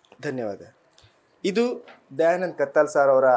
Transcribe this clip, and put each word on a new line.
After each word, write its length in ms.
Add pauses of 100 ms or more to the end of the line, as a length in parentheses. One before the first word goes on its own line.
(220)
ಧನ್ಯವಾದ. 400 (840)
ಇದು 420 (300)
ದಯಾನಂದ್ 400
ಕತ್ತಾಲ್ 300
ಸರ್ 220
ಅವರ 140 (140)